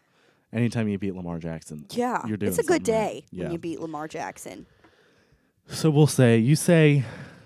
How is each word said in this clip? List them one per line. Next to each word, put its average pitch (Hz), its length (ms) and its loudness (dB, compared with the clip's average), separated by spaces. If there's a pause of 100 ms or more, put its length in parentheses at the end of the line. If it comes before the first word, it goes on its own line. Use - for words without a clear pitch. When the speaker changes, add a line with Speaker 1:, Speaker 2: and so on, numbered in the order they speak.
(520)
Speaker 1:
Anytime 113 360 -2
you 101 100 -2
beat 95 160 -6
Lamar 87 240 -8
Jackson, 80 520 -12
Speaker 2:
Yeah, 240 360 -4
Speaker 1:
you're 107 100 -4
doing 101 140 -4
Speaker 2:
it's 90 80 -2
a - 40 0
good 320 240 0
Speaker 1:
something 226 80 0
right. 214 180 -2
Speaker 2:
day 120 180 -16
when 180 160 -12
Speaker 1:
Yeah. 156 60 -8
Speaker 2:
you 170 60 -6
beat 165 220 -10
Lamar 156 280 -10
Jackson. - 580 -14 (1000)
Speaker 1:
So - 220 0
we'll 147 180 6
say, 117 300 6
you 127 180 4
say 151 480 4 (420)